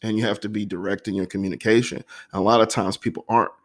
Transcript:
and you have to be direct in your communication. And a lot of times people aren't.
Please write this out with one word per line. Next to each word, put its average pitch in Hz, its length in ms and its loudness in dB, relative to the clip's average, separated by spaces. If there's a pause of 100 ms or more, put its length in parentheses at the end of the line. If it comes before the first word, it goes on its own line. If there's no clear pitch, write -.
and 110 160 -2
you 113 80 2
have 104 160 0
to 104 80 -6
be 104 160 -4
direct 98 420 -6
in 95 80 -4
your 92 100 -2
communication. 98 720 0
And - 420 -12
a - 20 0
lot 113 200 6
of 110 60 6
times 98 300 -2
people - 320 -6
aren't. 113 220 2 (140)